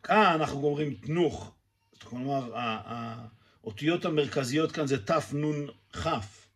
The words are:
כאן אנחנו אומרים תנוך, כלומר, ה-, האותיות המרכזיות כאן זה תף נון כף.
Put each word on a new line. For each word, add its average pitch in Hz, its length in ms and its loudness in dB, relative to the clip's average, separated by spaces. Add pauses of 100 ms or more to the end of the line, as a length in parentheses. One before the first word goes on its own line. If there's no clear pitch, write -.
כאן 196 320 6
אנחנו 147 280 0
אומרים 147 300 0
תנוך, 151 600 -2 (480)
כלומר, 127 520 -4
ה-, 113 600 -6 (480)
האותיות 156 420 0
המרכזיות 143 640 2
כאן 151 160 -2
זה 127 180 0
תף 160 280 2
נון 147 340 -2 (260)
כף. 135 640 -4